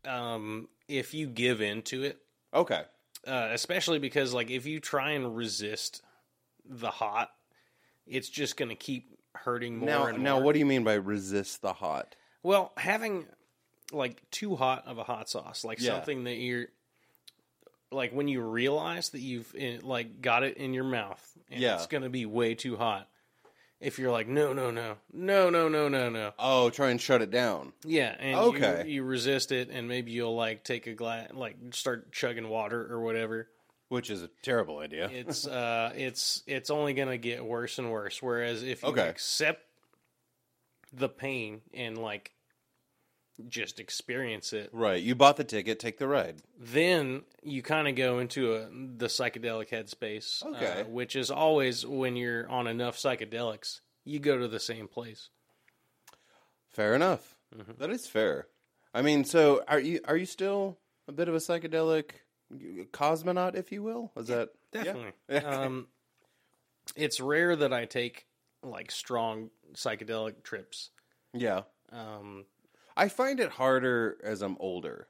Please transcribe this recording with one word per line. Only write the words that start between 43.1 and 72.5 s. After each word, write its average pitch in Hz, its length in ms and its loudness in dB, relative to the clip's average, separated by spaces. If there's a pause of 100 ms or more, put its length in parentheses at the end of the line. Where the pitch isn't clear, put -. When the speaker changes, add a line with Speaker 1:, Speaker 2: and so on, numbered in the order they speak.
Speaker 1:
just 113 320 -8
experience 120 720 -6
it. 104 200 -6
Speaker 2:
Right. 104 300 2
You 123 140 2
bought 139 200 10
the 147 80 -2
ticket, 110 360 -2
take 117 180 -6
the 135 80 0
ride. 85 340 0 (160)
Speaker 1:
Then 139 680 2 (180)
you 135 200 -6
kinda 156 300 2
go 127 280 2
into 123 340 0
a, 110 140 -4
the 123 380 -6
psychedelic 113 640 -2
headspace, 107 760 -6
uh, 302 60 -8
Speaker 2:
Okay. 104 340 -2
Speaker 1:
which 120 320 -4
is 127 160 0
always 135 520 4
when 131 320 0
you're 120 320 -2
on 123 200 0
enough 120 280 -2
psychedelics, 117 840 -4 (240)
you 147 160 -6
go 139 180 4
to 123 80 0
the 110 140 -4
same 113 260 -8
place. 117 440 -12 (1400)
Speaker 2:
Fair 107 260 2
enough. 165 420 2 (200)
Speaker 1:
Mm-hmm. 110 220 -16
Speaker 2:
That 147 120 -4
is 240 160 -6
fair. 98 420 2 (440)
I 123 100 2
mean, 147 220 6
so 147 440 8
are 147 100 4
you, 156 280 0
are 151 100 2
you 180 100 0
still 196 520 -4 (300)
a 143 40 -14
bit 170 160 0
of 165 60 0
a 160 40 2
psychedelic 160 720 0 (840)
cosmonaut, 175 600 0
if 185 180 -6
you 202 100 -8
will? 226 340 -8
Is 117 120 -8
Speaker 1:
Yeah, 120 80 0
Speaker 2:
that 117 120 0 (240)
Speaker 1:
definitely. 117 400 -6 (160)
Speaker 2:
Yeah? 139 320 0
<laughs> 135 40 -2
Speaker 1:
Um, 131 240 -6 (1080)
it's 151 240 -2
rare 165 360 4
that 139 160 4
I 117 140 0
take, 120 400 -4 (360)
like, 107 280 -12
strong 113 600 -4 (240)
psychedelic 110 680 -4
trips. - 480 -12 (420)
Speaker 2:
Yeah. 107 300 0 (280)
Speaker 1:
Um, 104 540 -14 (520)